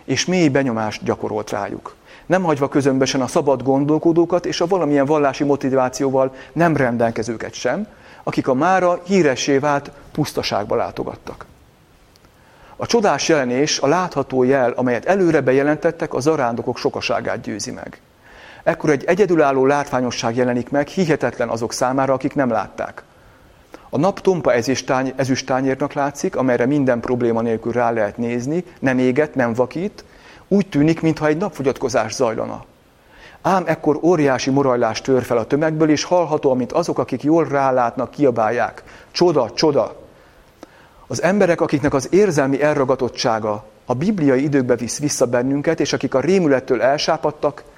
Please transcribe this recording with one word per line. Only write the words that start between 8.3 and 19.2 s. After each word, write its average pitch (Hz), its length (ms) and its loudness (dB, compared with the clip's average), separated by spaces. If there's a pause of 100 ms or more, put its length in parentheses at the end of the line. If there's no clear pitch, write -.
a 135 60 4
mára 175 520 2
híressé 151 520 2
vált 143 340 -2 (200)
pusztaságba 120 640 -4
látogattak.” - 720 -8 (1300)
A 127 60 -6
csodás 196 440 2
jelenés, 139 500 2
a 135 80 0
látható 143 560 0
jel, 127 280 2
amelyet 123 340 -2
előre 170 360 2
bejelentettek, 151 720 0
a 131 60 -2
zarándokok 123 580 0
sokaságát 113 640 -4
győzi 113 300 -8
meg. - 300 -16 (640)
Ekkor 160 260 -2
egy 139 160 0
egyedülálló 160 600 4